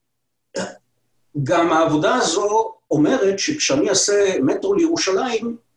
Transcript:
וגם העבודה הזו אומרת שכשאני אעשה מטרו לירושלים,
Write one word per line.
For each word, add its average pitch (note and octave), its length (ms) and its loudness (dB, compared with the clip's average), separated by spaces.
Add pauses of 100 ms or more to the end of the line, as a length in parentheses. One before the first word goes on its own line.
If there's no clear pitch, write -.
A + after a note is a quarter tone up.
(1400)
וגם E3+ 360 0
העבודה D#3+ 420 2
הזו G#3+ 580 0 (180)
אומרת G3 480 2
שכשאני D4+ 520 -2
אעשה G3+ 520 0
מטרו G4 320 0
לירושלים, A#3 840 -2 (200)